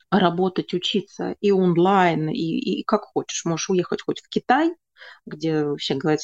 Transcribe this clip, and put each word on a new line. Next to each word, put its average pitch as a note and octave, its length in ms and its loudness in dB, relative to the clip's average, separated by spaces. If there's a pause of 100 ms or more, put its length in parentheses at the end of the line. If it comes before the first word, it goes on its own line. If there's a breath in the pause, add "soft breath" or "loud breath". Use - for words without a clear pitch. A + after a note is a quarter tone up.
(100)
работать, F3+ 640 0
учиться F3+ 640 -4
и G3+ 120 2
онлайн, F3+ 760 4
и, E3+ 500 -4
и - 40 -10
как - 200 0
хочешь. - 420 -6
Можешь E3 240 -2
уехать F3+ 320 0
хоть - 200 -6
в - 80 -20
Китай, D4 440 2 (520 loud breath)
где D#3 380 -2
вообще D3 320 -4
говорят D3+ 260 0